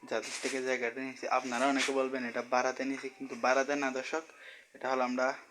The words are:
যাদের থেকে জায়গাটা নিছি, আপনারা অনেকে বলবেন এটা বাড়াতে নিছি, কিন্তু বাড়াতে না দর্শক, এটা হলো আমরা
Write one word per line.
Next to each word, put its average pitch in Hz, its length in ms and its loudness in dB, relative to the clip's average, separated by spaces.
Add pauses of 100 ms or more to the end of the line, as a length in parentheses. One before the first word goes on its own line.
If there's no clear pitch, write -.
(100)
যাদের 113 320 -2
থেকে 135 160 -2 (100)
জায়গাটা 123 400 -2
নিছি, 131 160 -10 (140)
আপনারা 127 340 0
অনেকে 135 260 2
বলবেন 131 320 0
এটা 120 120 -2 (120)
বাড়াতে 127 360 2
নিছি, 135 260 -6
কিন্তু 131 180 -8 (120)
বাড়াতে 135 360 4
না 135 60 2 (100)
দর্শক, 160 260 -4 (500)
এটা - 180 -8
হলো 131 160 4
আমরা 127 200 2 (220)